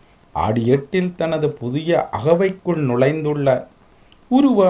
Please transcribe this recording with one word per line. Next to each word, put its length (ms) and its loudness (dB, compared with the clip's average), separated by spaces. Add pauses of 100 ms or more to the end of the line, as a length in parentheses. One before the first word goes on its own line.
(360)
ஆடி 300 0
எட்டில் 500 -2
தனது 340 -2
புதிய 600 -4
அகவைக்குள் 720 -2
நுழைந்துள்ளார். 840 0 (680)
உருவ 280 4 (100)